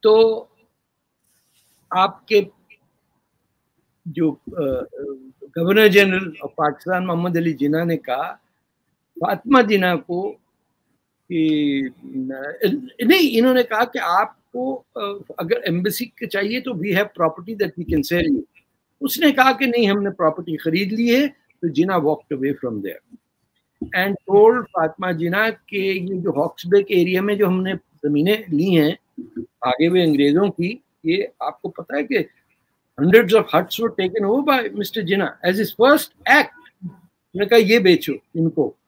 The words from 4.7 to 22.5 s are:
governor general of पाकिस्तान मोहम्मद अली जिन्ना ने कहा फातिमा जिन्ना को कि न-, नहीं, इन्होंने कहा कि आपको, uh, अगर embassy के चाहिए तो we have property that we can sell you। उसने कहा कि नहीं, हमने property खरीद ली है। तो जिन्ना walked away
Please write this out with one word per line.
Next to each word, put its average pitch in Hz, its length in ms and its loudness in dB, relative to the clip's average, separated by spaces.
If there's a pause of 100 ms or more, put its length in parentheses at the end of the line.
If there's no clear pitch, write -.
governor 208 300 6
general 190 420 4
of 147 200 -14
पाकिस्तान 180 560 -4
मोहम्मद 175 300 -2
अली 165 160 0
जिन्ना 147 320 0
ने 165 120 -2
कहा 143 440 -6 (800)
फातिमा 240 420 2
जिन्ना 190 340 2
को 180 340 -6 (1000)
कि 151 580 0 (140)
न-, 135 840 -6 (140)
नहीं, 311 260 4
इन्होंने 247 320 4
कहा 226 220 0
कि 240 140 -10
आपको, 226 840 -4 (140)
uh, 202 400 -10
अगर 175 280 -4
embassy 180 380 -4
के 233 220 -14
चाहिए 202 340 -4
तो 247 100 -10
we 185 160 -6
have 202 220 0 (120)
property 180 400 -4
that 175 100 -2 (100)
we 165 140 -6
can 147 180 -2
sell 170 160 0
you। 135 140 0 (580)
उसने 294 320 0
कहा 262 200 4
कि 262 140 -2
नहीं, 240 220 2
हमने 202 220 0
property 165 460 -4
खरीद 185 360 -2
ली 233 220 2
है। 277 140 2
तो - 400 -10
जिन्ना 165 260 0
walked 151 440 -2
away 135 140 -2